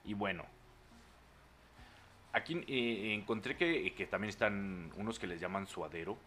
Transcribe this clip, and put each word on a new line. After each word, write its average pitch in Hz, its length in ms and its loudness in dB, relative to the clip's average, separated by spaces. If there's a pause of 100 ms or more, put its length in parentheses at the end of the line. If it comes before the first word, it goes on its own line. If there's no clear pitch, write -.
Y 101 100 -4
bueno, 95 320 0 (1900)
aquí, 160 340 0
eh, 117 460 2
encontré 110 420 0
que, 165 380 4
que 92 120 -2
también 101 240 2
están 98 680 2
unos 110 200 -2
que 98 100 -2
les 85 120 -4
llaman 95 260 0
suadero 85 600 -4